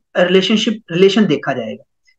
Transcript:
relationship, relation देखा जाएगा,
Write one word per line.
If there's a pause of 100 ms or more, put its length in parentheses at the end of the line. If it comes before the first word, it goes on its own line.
(180)
relationship, (100)
relation
देखा
जाएगा, (360)